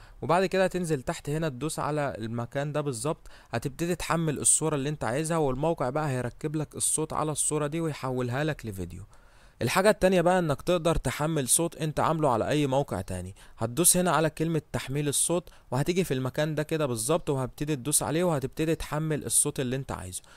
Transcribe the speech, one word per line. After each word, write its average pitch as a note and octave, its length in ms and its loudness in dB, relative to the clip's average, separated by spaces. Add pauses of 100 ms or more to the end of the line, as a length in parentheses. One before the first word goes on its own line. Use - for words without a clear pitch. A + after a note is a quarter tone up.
(220)
وبعد E3+ 240 4
كده F#3 200 4
تنزل D#3+ 360 -2
تحت - 280 -4
هنا D#3+ 180 0
تدوس C#3+ 300 -6
على D3 400 -2
المكان A#2 540 -4
ده D3 80 -2
بالظبط، C#3+ 480 -4 (220)
هتبتدي D3 440 -2
تحمل D#3+ 440 0
الصورة - 360 2
اللي C#3 140 0
انت D3+ 160 -4
عايزها، D#3 320 0
والموقع D3 540 0
بقى D3+ 180 0
هيركب C3 480 -2
لك D3+ 200 -4
الصوت - 360 0
على D3+ 200 0
الصورة D3 340 0
دي D#3 140 -2
ويحولها C3 640 0
لك D3+ 220 -4
لفيديو. F#2 360 -8 (600)
الحاجة F#3 280 4
التانية F#3 300 4
بقى F3+ 180 4
انك D#3 240 0
تقدر E3+ 340 2
تحمل D3 520 0
صوت - 280 2
انت D3+ 240 -2
عامله D3+ 300 4
على G#2+ 180 2
اي D3 180 2
موقع C3 340 0
تاني. F#2 340 -8 (240)
هتدوس A#2+ 380 2
هنا F3+ 140 2
على D#3 200 4
كلمة D#3+ 320 -2 (100)
تحميل C#3+ 360 -2
الصوت، E3+ 400 0 (220)
وهتيجي E3+ 340 0
في D3 100 -2
المكان C#3+ 400 -2
ده D3 80 -2
كده D3+ 240 -2
بالظبط، B2 440 0
وهبتدي C#3+ 460 -2
تدوس C3+ 260 0
عليه، D3 220 0
وهتبتدي D#3 500 0
تحمل D3+ 500 -2
الصوت - 360 0
اللي B2+ 160 -2
انت C3+ 160 -6
عايزه. F2+ 300 -8 (140)